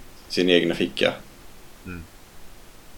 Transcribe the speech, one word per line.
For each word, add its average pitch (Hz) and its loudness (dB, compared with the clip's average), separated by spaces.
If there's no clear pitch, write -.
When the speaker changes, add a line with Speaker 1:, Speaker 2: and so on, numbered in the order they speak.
Speaker 1:
sin 90 2
egna 85 6
ficka. 87 0
Speaker 2:
Mm. 87 -10